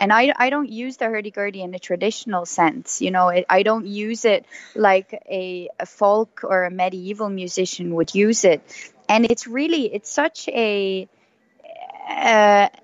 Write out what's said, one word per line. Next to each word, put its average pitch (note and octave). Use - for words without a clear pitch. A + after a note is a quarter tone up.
and G3+
I, B3+
I B3+
don't C#4+
use A#3+
the B3
hurdy-gurdy G3+
in F3+
a F#3
traditional F#3
sense. -
You F#3
know, F3+
it, F3+
I G3
don't G#3+
use G#3
it G#3
like F#3+
a, F#3
a F3+
folk G#3+
or F#3
a F3+
medieval F#3+
musician F#3
would E3
use G#3
it. F3+
And A3+
it's A#3+
really, C#4
it's -
such -
a, G3
uh, G#3